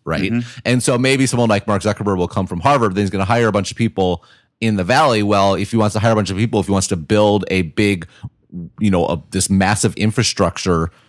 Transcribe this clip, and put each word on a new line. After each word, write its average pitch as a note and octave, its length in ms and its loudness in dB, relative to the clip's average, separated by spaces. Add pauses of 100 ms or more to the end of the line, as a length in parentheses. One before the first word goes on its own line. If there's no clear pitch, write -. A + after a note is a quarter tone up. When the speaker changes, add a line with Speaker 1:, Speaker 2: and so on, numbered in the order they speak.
Speaker 1:
right? D#2+ 280 -4
Speaker 2:
Mm-hmm. A#2 320 -6
Speaker 1:
And B2 180 0
so B2+ 140 0
maybe C3 300 2
someone A#2+ 240 2
like G2+ 160 0
Mark G2+ 160 0
Zuckerberg G2+ 340 -2
will F2 120 -2
come F#2+ 180 -4
from E2+ 140 -8
Harvard, A#2 340 2
then G2+ 80 0
he's F#2+ 80 -2
gonna F#2+ 140 -2
hire A#2 240 2
a G2+ 40 2
bunch G2+ 180 -2
of - 60 -14
people F#2+ 480 -2 (360)
in A2 160 0
the F#2 80 0
Valley. B2 380 2
Well, G2 320 2
if F#2+ 180 -4
he A#2 40 0
wants G#2+ 160 2
to G#2+ 80 -4
hire A#2 120 2
a - 20 2
bunch G2 160 0
of F#2 60 -6
people, A2 220 0
if F#2 80 0
he G2 60 -2
wants F#2+ 160 0
to G2 80 -2
build G#2 520 2
a F#2 140 0
big, F#2+ 460 -2 (720)
you G#2 120 0
know, F2 160 2
a, - 240 -4
this F#2+ 200 -2
massive G2 460 2
infrastructure, F#2 960 0 (180)